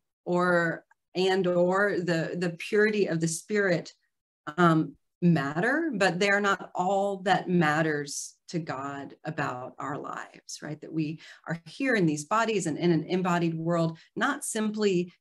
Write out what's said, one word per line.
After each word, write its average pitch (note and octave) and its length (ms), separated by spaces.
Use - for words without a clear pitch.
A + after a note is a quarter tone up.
or, F3 640
and F#3 320
or F3+ 500
the, E3 400
the F3 140
purity G#3 560
of E3 120
the E3 80
spirit, F#3+ 640
um, E3 360
matter, F3 760
but F3+ 240
they G3+ 100
are G3+ 100
not G3 360
all G3 480
that F3+ 260
matters D3+ 840
to F3 120
God C#3 560
about C3 540
our C#3 180
lives, - 640
right? D3+ 180
That - 140
we D#3 260
are E3+ 180
here C4+ 300
in F#3+ 100
these D3 200
bodies G#3+ 420
and D3 100
in F3 140
an D#3+ 120
embodied F3 520
world, D#3+ 420
not C#4 300
simply G#3+ 760